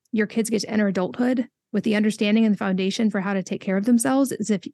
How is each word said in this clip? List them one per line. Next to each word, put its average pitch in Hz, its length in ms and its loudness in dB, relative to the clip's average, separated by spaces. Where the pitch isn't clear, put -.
your 214 140 0
kids 220 240 -2
get 220 100 0
to 202 100 -8
enter 214 180 2
adulthood 240 600 -2
with 202 120 -2
the 214 120 2
understanding 214 480 2
and 214 100 4
the 190 40 -4
foundation 196 500 0
for 196 140 -2
how 196 100 -2
to 196 100 -2
take 190 200 -8
care 190 160 0
of 202 80 -2
themselves 262 440 2
is - 200 -4
if 202 240 0